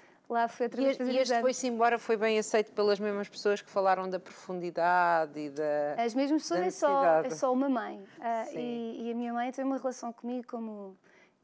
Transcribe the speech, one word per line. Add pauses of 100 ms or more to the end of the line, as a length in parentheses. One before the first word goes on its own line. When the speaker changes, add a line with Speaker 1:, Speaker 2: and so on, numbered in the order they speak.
(300)
Speaker 1:
lá
fui
outra
Speaker 2:
E
Speaker 1:
vez
Speaker 2:
este,
Speaker 1:
fazer
Speaker 2:
e
este
Speaker 1:
exame.
Speaker 2:
foi-se
embora,
foi
bem
aceito
pelas
mesmas
pessoas
que
falaram
da
profundidade
e
da,
Speaker 1:
As
mesmas
pessoas
Speaker 2:
da
Speaker 1:
é
só,
Speaker 2:
necessidade.
Speaker 1:
é
só
uma
mãe. (160)
Ah,
Speaker 2:
Sim.
Speaker 1:
e,
e
a
minha
mãe
tem
uma
relação
comigo
como (480)